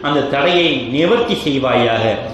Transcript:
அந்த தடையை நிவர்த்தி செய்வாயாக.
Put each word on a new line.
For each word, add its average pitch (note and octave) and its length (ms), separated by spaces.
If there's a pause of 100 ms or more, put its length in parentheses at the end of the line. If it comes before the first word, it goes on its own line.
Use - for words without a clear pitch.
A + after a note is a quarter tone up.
அந்த C#3+ 320
தடையை E3+ 340 (240)
நிவர்த்தி G#3 540
செய்வாயாக. A#2+ 600 (280)